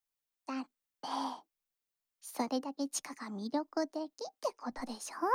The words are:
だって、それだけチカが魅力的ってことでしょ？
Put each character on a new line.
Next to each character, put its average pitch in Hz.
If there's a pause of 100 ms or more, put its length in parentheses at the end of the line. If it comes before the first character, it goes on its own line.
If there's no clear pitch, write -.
(460)
だ 262
っ 262
て、 - (1120)
そ -
れ 262
だ 277
け 277
チ -
カ 277
が 233
魅 214
力 311
的 311
っ 311 (340)
て 539
こ -
と -
で 226
し -
ょ？ - (180)